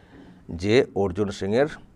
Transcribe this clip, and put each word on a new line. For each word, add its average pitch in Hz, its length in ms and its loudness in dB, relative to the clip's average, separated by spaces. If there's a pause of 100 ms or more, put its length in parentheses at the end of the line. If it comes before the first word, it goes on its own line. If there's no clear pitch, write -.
(500)
যে 101 360 2 (100)
অর্জুন 98 340 0
সিংয়ের 107 380 0 (280)